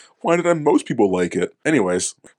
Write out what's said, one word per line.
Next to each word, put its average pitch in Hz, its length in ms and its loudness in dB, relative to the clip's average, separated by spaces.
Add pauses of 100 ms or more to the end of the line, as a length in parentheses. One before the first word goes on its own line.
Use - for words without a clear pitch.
(220)
Why 170 160 2
did 170 240 0
most 160 240 2
people 107 260 0
like 90 240 -2
it? 90 180 -4 (120)
Anyways, 95 500 0 (240)